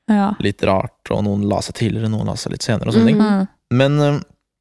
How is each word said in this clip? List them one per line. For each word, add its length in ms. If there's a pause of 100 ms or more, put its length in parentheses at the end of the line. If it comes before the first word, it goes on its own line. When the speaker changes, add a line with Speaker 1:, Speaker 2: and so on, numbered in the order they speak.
Speaker 1:
Ja. 320
Speaker 2:
litt 220
rart, 480
og 140
noen 240
la 120
seg 140
tidligere, 360
noen 160
la 80
seg 180
litt 100
senere 260
og 60
sånne 120
ting. 120
Speaker 3:
Mm. 220
Speaker 1:
Mm. 80 (220)
Speaker 2:
Men, 300
eh, 200 (400)